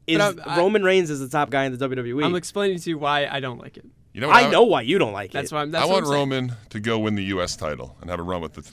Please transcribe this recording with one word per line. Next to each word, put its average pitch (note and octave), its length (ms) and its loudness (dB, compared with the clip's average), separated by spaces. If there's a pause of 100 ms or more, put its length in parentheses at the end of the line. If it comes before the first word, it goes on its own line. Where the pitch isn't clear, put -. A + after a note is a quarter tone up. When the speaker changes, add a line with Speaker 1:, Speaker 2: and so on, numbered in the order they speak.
Speaker 1:
but E3 80 2
Speaker 2:
is G3+ 60 4
Speaker 1:
I'm, F#3+ 240 2
I E3+ 140 0
Speaker 2:
Roman G3+ 240 4
Reigns F#3 280 4
is C#3 100 -4
the C3+ 80 -6
top C#3+ 220 0
guy C#3 140 2
in C3 80 -2
the B2 60 -10
W C3 180 -4
W B2 240 -4
E. D3 40 0
Speaker 1:
I'm F3 100 0
explaining F#3+ 440 -2
to E3+ 120 -6
you D#3 80 -4
why C#3+ 320 0
I C#3 100 -6
don't B2+ 180 -8
like - 180 -18
it. - 80 -20 (280)
Speaker 3:
You - 100 -12
know C#3+ 60 -2
what F#3 80 8
Speaker 2:
I A#3+ 120 8
Speaker 3:
I - 20 0
Speaker 2:
know E3+ 120 6
why F3 180 4
you C#3+ 180 0
don't A#2+ 140 2
like G2 180 -8
Speaker 1:
That's D#3 220 -6
Speaker 2:
it. - 20 -10
Speaker 1:
why D3+ 80 -2
I'm, D3 80 -6
that's D#3+ 140 -2
Speaker 3:
I - 20 2
Speaker 1:
what F3+ 80 2
Speaker 3:
want F#3 120 2
Speaker 1:
I'm C#3+ 60 -2
saying. C#3+ 180 0
Speaker 3:
Roman B2+ 260 -4 (140)
to A2 100 -8
go A2+ 180 -2
win G#2+ 180 0
the G2 80 -2
U F#2+ 180 -2
S F2 120 -4
title C2+ 460 -8
and D#2+ 80 -16
have F2 100 -6
a E2+ 40 -6
run F2+ 180 -4
with D#2 140 -12
the, - 80 -16 (100)